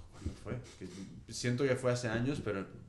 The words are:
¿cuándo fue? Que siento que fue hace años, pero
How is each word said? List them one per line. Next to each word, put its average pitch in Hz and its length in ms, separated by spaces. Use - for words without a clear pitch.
¿cuándo - 200
fue? 120 140
Que 95 540
siento 123 320
que 127 100
fue 123 160
hace 120 180
años, 123 340
pero 98 220